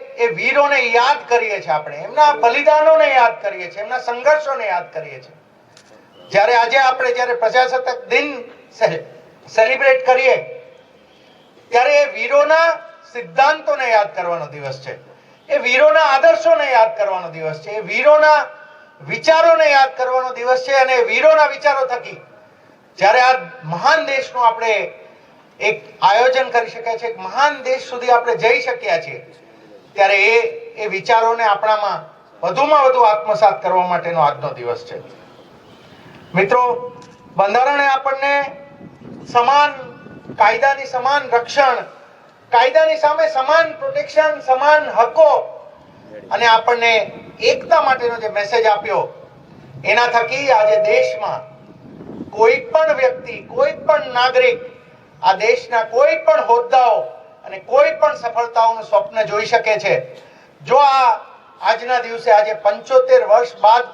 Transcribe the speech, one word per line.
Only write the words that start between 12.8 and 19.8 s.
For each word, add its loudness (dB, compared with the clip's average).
સિદ્ધાંતોને 0
યાદ 0
કરવાનો -6
દિવસ -12
છે. -16
એ 0
વીરોના 2
આદર્શોને 2
યાદ 2
કરવાનો -4
દિવસ -8
છે, -14
એ -8
વીરોના 4
વિચારોને 2
યાદ 2